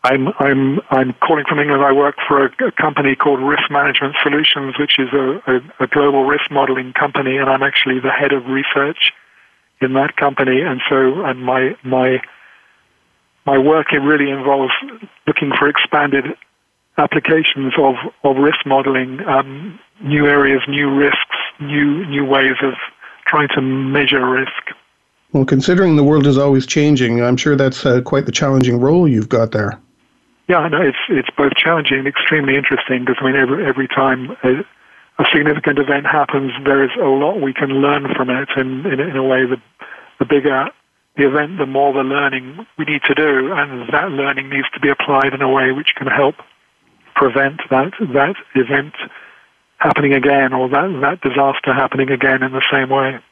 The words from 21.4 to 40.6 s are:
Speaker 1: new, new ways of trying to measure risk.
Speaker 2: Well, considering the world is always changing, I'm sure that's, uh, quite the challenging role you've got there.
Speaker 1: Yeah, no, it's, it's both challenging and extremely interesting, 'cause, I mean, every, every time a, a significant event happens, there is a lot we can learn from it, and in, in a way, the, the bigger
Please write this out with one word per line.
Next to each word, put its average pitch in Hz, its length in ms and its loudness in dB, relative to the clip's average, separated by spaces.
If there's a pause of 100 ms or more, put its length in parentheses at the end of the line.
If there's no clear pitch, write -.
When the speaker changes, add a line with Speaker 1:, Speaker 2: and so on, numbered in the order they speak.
Speaker 1:
new, 147 460 -2
new 143 180 -4
ways 135 380 2
of 131 120 -2 (520)
trying 147 300 0
to 139 60 0
measure 131 680 0
risk. 131 220 -2 (800)
Speaker 2:
Well, 135 140 2
considering 175 500 4
the 147 80 6
world 147 240 4
is 131 100 4
always 135 300 4
changing, 127 560 2
I'm 123 140 2
sure 147 180 2
that's, 135 320 0
uh, 123 140 4
quite 135 260 -2
the 120 40 -6
challenging 127 480 2
role 160 280 4
you've 110 220 2
got 113 220 2
there. 104 300 -4 (680)
Speaker 1:
Yeah, 170 200 2
no, 151 120 0
it's, 139 200 0 (100)
it's 139 260 0
both 139 200 0
challenging 151 420 0
and 135 100 -4
extremely 139 480 0
interesting, 131 480 -2
'cause, 127 160 0
I 135 60 -4
mean, 131 100 0
every, 135 300 0
every 131 220 -2
time 131 560 -2
a, 131 160 2 (580)
a 143 160 0
significant 147 460 0
event 143 260 -2
happens, 139 460 0 (120)
there 139 200 4
is 127 80 0 (100)
a 160 60 2
lot 147 340 2
we 135 100 -2
can 135 300 -2
learn 143 340 0
from 127 140 -4
it, 131 260 -4
and 131 300 -4
in, 139 140 -2
in 147 180 -4
a 131 60 -2
way, 131 240 2
the, 123 120 -4 (600)
the 139 60 0
bigger 139 420 2 (500)